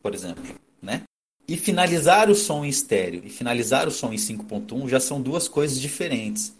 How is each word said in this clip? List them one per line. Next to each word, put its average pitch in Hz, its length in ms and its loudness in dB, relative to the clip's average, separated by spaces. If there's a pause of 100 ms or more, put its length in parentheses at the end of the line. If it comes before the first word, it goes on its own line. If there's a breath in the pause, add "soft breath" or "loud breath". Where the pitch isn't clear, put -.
por 95 100 -4
exemplo, 87 300 -10 (380)
né? 107 220 -6 (440)
E 165 80 -2
finalizar 180 760 6
o 202 60 8
som 147 300 0
em 143 40 -2
estéreo 92 540 0
e 101 60 -16
finalizar 120 580 0
o - 40 0
som 117 200 -4
em 107 60 -6
cinco 107 260 -4
ponto 104 320 -8
um 135 140 -4
já 131 100 4
são 143 220 -2
duas 147 260 -2
coisas 143 320 0
diferentes, 127 800 -4